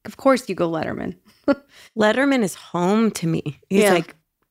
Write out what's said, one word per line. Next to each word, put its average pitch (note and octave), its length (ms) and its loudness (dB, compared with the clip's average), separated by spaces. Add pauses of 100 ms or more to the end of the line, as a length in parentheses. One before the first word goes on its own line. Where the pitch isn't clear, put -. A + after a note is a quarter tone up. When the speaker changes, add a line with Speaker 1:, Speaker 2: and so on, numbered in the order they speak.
Speaker 1:
"Of - 140 -18
course C4 320 0
you F3+ 40 -6
go E3 160 -2
Letterman." - 460 -6 (300)
<laughs> - 500 -4
Speaker 2:
Letterman A#3+ 460 2
is F#3 120 -4
home G3+ 580 0
to - 140 -6
me. E3 340 -4 (100)
He's G3+ 140 4
Speaker 1:
Yeah. G3 100 4
Speaker 2:
like E3 200 -2 (360)